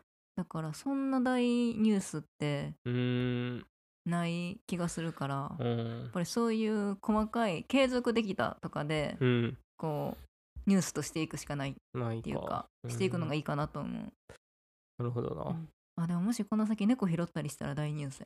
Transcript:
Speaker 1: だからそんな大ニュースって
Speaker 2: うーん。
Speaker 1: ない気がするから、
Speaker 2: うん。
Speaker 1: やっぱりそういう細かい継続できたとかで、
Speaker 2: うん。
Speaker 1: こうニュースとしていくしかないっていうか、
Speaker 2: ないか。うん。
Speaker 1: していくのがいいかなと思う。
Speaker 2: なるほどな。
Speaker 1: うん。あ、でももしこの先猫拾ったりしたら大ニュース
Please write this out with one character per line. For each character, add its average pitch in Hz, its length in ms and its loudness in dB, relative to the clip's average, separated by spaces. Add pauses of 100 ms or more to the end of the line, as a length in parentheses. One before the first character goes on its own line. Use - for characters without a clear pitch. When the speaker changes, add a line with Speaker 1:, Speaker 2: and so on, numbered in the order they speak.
(360)
Speaker 1:
だ 180 100 -4
か - 160 -6
ら 156 140 -4
そ - 180 -4
ん 269 200 0
な 262 80 2
大 247 240 4
ニ 233 480 4
ュ 202 60 6
ー - 20 4
ス - 180 -6
っ 147 40 -6 (180)
て 147 340 0 (100)
Speaker 2:
う 123 60 -2
ー 123 680 2
ん。 - 80 -12 (400)
Speaker 1:
な 170 200 2
い 175 400 -4
気 190 100 -2
が 170 120 0
す 165 120 -4
る 160 120 -2
か 139 160 -4
ら、 139 280 -2
Speaker 2:
う 123 80 -2
ん。 117 380 0
Speaker 1:
や 127 60 -8
っ - 20 -10
ぱ 180 80 -4
り 175 80 0
そ 233 220 2
う 226 40 2
い 220 140 2
う 202 340 0
細 214 280 2
か 233 200 2
い 165 140 -2
継 262 240 4
続 247 260 2
で 226 120 2
き 190 100 -2
た - 260 0
と - 100 -6
か 147 140 -2
で、 151 360 0
Speaker 2:
う 131 60 6
ん。 120 320 4 (180)
Speaker 1:
こ 147 440 -2
う - 460 -18
ニ 202 80 6
ュ 190 60 8
ー - 20 2
ス - 100 -2
と 156 80 0
し 143 100 -4
て 160 120 -2
い 156 60 -2
く - 80 -10
し - 80 -10
か 147 100 -4
な 139 140 -2
い - 20 -2
っ 131 40 -8 (480)
て - 80 -6
い - 40 -2
う - 60 0
か、 - 0 -
Speaker 2:
な - 60 -6
い - 20 -6
か。 - 180 -4 (160)
う 120 60 -6
ん。 - 20 -4
Speaker 1:
し 120 80 -4
て - 60 2
い - 60 2
く 175 80 0
の 160 100 0
が 143 80 0
い - 20 0
い 147 60 -2
か 151 100 0
な 147 140 0
と 151 100 -8
思 123 100 -6
う。 110 240 -6 (880)
Speaker 2:
な 120 60 -2
る 120 80 0
ほ 120 100 -2
ど - 140 -4
な。 - 140 -4
Speaker 1:
う - 20 -2
ん。 165 160 -6 (260)
あ、 170 140 -2
で 175 60 0
も 175 80 0
も 226 100 2
し 220 120 -2
こ 214 120 -2
の 214 100 2
先 208 220 2
猫 247 200 4
拾 170 140 2
っ 165 60 -2
た 160 120 -6
り 147 80 -4
し - 60 -8
た - 140 -6
ら 143 80 -4
大 151 160 -2
ニ 147 120 -4
ュ 139 40 -6
ー - 20 -6
ス - 160 -16